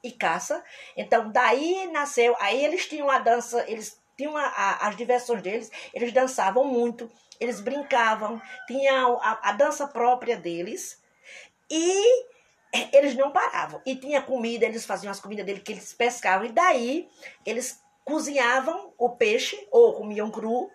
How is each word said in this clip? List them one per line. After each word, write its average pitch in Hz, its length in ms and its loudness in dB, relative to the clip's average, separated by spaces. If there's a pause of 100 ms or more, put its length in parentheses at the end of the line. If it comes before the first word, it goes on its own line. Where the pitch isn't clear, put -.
e 240 100 -12
caça. 180 500 -4 (340)
Então, 233 340 0
daí 285 600 2
nasceu, 247 460 2
aí 226 260 0
eles 320 240 -2
tinham 285 220 -2
a 254 80 4
dança, 233 500 0
eles 214 320 -10 (160)
tinham 202 200 -6
a, 277 80 -2
a, 196 440 -2
as 202 80 -6
diversões 240 460 -2
deles, 220 280 -6 (220)
eles 240 200 -4
dançavam 254 520 2
muito, 240 460 -2 (300)
eles 226 200 -4
brincavam, 226 800 0 (280)
tinha 269 380 2 (140)
a, 214 300 0
a - 20 -4
dança 285 360 0
própria 240 480 0
deles 175 680 -8 (680)
e 381 560 2 (680)
eles 277 240 8
não 277 160 0
paravam. 156 520 -2
E 262 120 -6
tinha 277 260 -2
comida, 233 440 -2
eles 220 200 -8
faziam 196 240 -6
as 196 80 -10
comidas 202 260 -10
deles, 196 200 -8
que 214 80 -10
eles - 200 -14
pescavam. 226 540 0
E 233 60 -10
daí, 302 560 2 (360)
eles 226 380 -6 (220)
cozinhavam 285 920 -2
o 240 140 0
peixe 240 640 -2
ou 233 220 8
comiam 208 360 -6
cru 226 440 -4